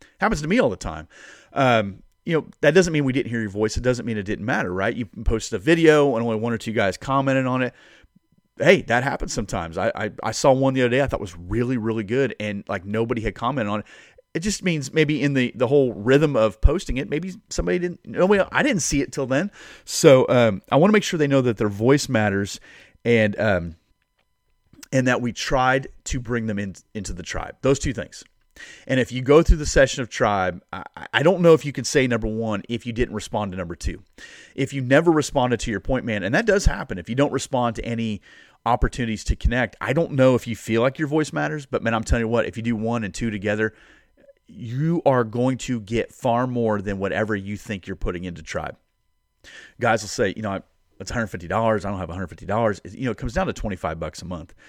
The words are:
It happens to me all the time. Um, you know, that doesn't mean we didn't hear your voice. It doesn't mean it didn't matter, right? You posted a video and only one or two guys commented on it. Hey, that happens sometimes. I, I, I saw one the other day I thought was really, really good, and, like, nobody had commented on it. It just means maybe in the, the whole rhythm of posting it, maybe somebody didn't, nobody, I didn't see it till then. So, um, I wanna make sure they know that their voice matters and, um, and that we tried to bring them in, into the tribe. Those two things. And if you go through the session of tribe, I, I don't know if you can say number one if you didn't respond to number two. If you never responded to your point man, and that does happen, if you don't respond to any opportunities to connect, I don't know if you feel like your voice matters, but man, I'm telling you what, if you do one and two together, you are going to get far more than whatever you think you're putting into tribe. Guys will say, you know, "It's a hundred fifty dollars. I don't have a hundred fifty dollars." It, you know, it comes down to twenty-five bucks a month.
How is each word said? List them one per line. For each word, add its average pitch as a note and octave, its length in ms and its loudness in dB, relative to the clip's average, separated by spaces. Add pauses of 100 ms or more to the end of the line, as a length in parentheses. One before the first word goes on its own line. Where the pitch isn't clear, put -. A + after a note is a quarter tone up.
It - 60 -20 (120)
happens G3+ 220 0
to D3+ 60 -6
me A3 120 2
all C#3+ 100 4
the F#2 60 -6
time. D#2+ 320 -10 (460)
Um, A2 500 2 (220)
you E3+ 80 -2
know, D3+ 140 0 (140)
that D3 100 6
doesn't F3 220 6
mean D3 100 2
we C3 100 0
didn't C3 160 -2
hear A#2 120 -2
your G#2 80 -4
voice. G#2+ 280 -2
It B2 60 -4
doesn't B2 220 0
mean A2 120 -4
it G2+ 60 -4
didn't G#2 220 -6
matter, C3+ 280 -2
right? G2 220 -2
You A#2 100 -4 (200)
posted A2+ 320 -2
a - 40 -4
video D3+ 540 6
and A#2 100 0
only A2+ 120 0
one A#2 160 -2
or A2+ 40 -2
two A2+ 140 -8
guys G2+ 260 0
commented C3+ 480 0
on B2+ 160 -2
it. B2 120 -4 (840)
Hey, D#3 260 4
that A#2+ 200 0
happens - 300 -6
sometimes. F2 460 -6
I, G2+ 160 0
I, G#2 160 -6 (100)
I A2 100 -4
saw C#3 200 2
one C3 240 2
the B2+ 80 2
other A#2+ 60 4
day B2+ 120 2
I C3+ 60 0
thought - 120 -4
was F2 160 -10
really, A2 400 -2
really A2 280 -2
good, A#2+ 360 -2
and, G#2 280 -6
like, F#2+ 180 -6
nobody A#2 340 -2
had G#2 140 -2
commented A#2+ 380 -2
on G#2+ 80 -2
it. - 60 -10 (500)
It E3 60 -4
just G3+ 220 -4
means D#3 300 -2
maybe D3 300 2
in C#3+ 100 2
the, B2+ 220 2
the A#2+ 100 0
whole C3 280 4
rhythm C3+ 420 4
of A2 260 2
posting C#3+ 360 2
it, C#3 120 -6
maybe F3+ 240 -6 (160)
somebody F3 300 -2
didn't, F3 260 -8
nobody, F#3+ 460 2
I C3+ 100 2
didn't A#3 220 2
see C#3 180 0
it - 100 -4
till C#3 140 -4
then. C#3+ 240 0 (360)
So, C3 440 6
um, A#2 320 4 (100)
I - 40 4
wanna F#3 180 6
make G#3 100 4
sure - 140 -4
they D3 100 2
know C#3 140 4
that A#2+ 160 0
their G#2+ 100 0
voice A2+ 400 2
matters G#2 520 0 (440)
and, A2 360 2
um, F2 360 0 (1160)
and C3 160 0
that A#2+ 120 2
we A#2+ 140 -4
tried C3 540 0 (180)
to C#3 140 -4
bring A#2+ 260 -4
them G#2 140 -4
in, G2 160 -8 (180)
into G#2 180 -8
the F2 120 -10
tribe. - 400 -8
Those C3+ 160 4
two C#3 120 -4
things. - 320 -10 (640)
And C3 140 0
if A#2+ 120 -2
you B2+ 120 -6
go C#3+ 180 8
through E3+ 160 6
the D3+ 80 -6
session C3+ 380 2
of A2 60 -12
tribe, F#2+ 600 0
I, F#2+ 120 -10 (280)
I B2+ 120 0
don't F3+ 180 4
know E3 140 8
if C#3+ 100 2
you C#3+ 60 -6
can B2 120 -6
say C3+ 220 2
number A2+ 220 -2
one A2 420 -4
if A#2 160 -6
you A#2+ 80 -6
didn't A2 220 -4
respond G#2 360 -6
to F#2 60 -10
number F2 160 -6
two. - 300 -8 (500)
If C#3 200 -4
you C#3 80 -4
never C#3 280 4
responded C3+ 520 4
to A#2+ 100 -4
your G2 80 -2
point B2+ 260 -2
man, G#2+ 160 -2
and G#2 140 -2
that A3+ 100 0
does G3+ 220 4
happen, G2+ 320 -4
if F2 100 -10
you A#2 60 -6
don't C#3+ 160 2
respond A#2+ 460 -2
to A2 60 -8
any A2+ 380 -4 (420)
opportunities A2+ 600 0
to - 120 -2
connect, A#2+ 460 -2
I A2+ 120 0
don't E3 180 0
know C3 240 4
if - 100 -2
you A#2 100 -8
feel A2+ 280 0
like C3+ 160 0
your D3+ 80 -4
voice D3+ 260 -2
matters, D3+ 320 -6
but A#2+ 160 -4
man, A2+ 140 0
I'm A2 80 -2
telling A#2 220 0
you - 20 -2
what, A#2 180 0
if F#2 100 -8
you A#2 60 -8
do A#2 140 -2
one A2+ 280 -2
and F#2+ 80 -6
two A#2 200 -6
together, G#2+ 420 -2 (720)
you D3+ 580 -4
are C3 200 4
going A#2+ 340 -2
to B2 220 -4
get G#2+ 340 -4
far A#2+ 320 0
more A#2 340 0
than G2 200 -4
whatever G2 360 -2
you G2 220 -6
think G2 300 -10
you're F#2+ 80 -6
putting F2+ 280 -6
into E2+ 200 -10
tribe. - 340 -8 (1040)
Guys A2+ 220 2
will G2+ 60 -12
say, G2+ 260 0
you A2 80 -8
know, G2 180 -4 (380)
"It's F#2+ 100 -12
a - 60 -8
hundred A#2 120 -2
fifty F#2 200 -12
dollars. G#2+ 380 0
I F#2+ 40 -6
don't F#2 80 -6
have E2+ 140 -8
a - 20 -10
hundred F#2 140 -6
fifty - 180 -16
dollars." G#2 380 0
It, F#2 100 -16
you C3 120 -8
know, A#2 60 -2
it - 60 -6
comes A#2+ 160 -8
down F#3 140 -2
to G#2 60 -4
twenty-five - 460 -6
bucks - 220 -10
a F2 40 -14
month. E2+ 280 -12 (160)